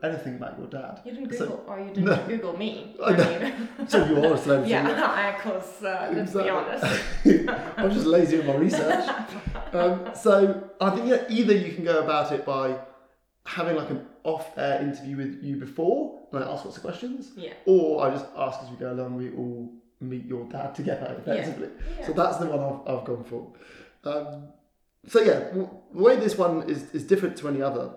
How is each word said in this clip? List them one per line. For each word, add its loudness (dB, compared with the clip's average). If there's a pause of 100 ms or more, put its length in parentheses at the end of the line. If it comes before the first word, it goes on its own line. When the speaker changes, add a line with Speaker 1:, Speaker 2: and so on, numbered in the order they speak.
Speaker 1:
anything -4
about -10
your -12
dad. -12
Speaker 2:
You -12
didn't -8
Speaker 1:
So -2
Speaker 2:
Google, -8
or -10
you -10
didn't 0
Speaker 1:
No. 2
Speaker 2:
Google -6
me. -8
Speaker 1:
I -2
Speaker 2:
I 2
Speaker 1:
know. 4
Speaker 2:
mean -6
Speaker 1:
So 6
you 4
are 6
a 2
celebrity. 4
Speaker 2:
<laughs> -
Yeah, 2
I, 0
of -8
course, -6
uh, -4
let's -2
be 0
Speaker 1:
Exactly. 0
Speaker 2:
honest. 2
Speaker 1:
<laughs> -6
I'm 2
just 2
lazy 6
with 0
my 2
research. 2
Speaker 2:
<laughs> -4 (560)
Speaker 1:
Um, 2
so 4 (100)
I 4
think, 0
yeah, 4
either 4
you 2
can -6
go 4
about 2
it -2
by 0 (680)
having, -2
like, -2
an -6 (160)
off-air -2
interview -4
with -6
you -4
before, -2 (120)
and -2
I -6
ask -8
lots -14
of -18
questions, -10
Speaker 2:
Yeah. -12 (120)
Speaker 1:
or 6
I 2
just -4 (140)
ask -4
as -16
we -14
go -8
along, -6
we -8
all -8 (280)
meet -8
your -6
dad -8
together, -6
Speaker 2:
Yeah. 0
Speaker 1:
effectively. -6 (280)
Speaker 2:
Yeah. -10
Speaker 1:
So -2
that's 2
the -4
one -2
I've, -4
I've -10
gone -8
for. -12 (520)
Um, -6 (640)
so 4
yeah, 6 (100)
w-, -2 (240)
the -2
way 8
this 2
one 0
is, -6
is -4
different 2
to -6
any -2
other -2